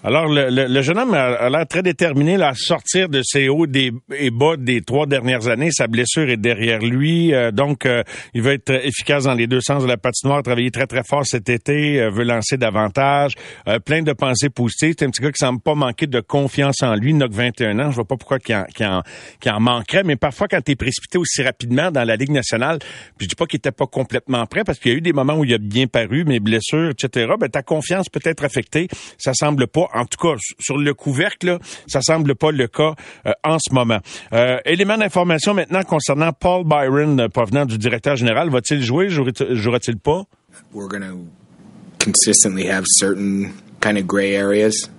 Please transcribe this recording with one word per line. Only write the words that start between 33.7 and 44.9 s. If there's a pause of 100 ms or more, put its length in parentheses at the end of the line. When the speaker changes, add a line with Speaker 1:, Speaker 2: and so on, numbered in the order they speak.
Speaker 1:
moment. (340)
Euh,
élément
d'information
maintenant
concernant
Paul
Byron,
euh,
provenant
du
directeur
général.
Va-t-il
jouer?
Jouera-t-il,
jouera-t-il
pas? (500)
Speaker 2:
We're
gonna (840)
consistently
have
certain (300)
kind
of
gray
areas.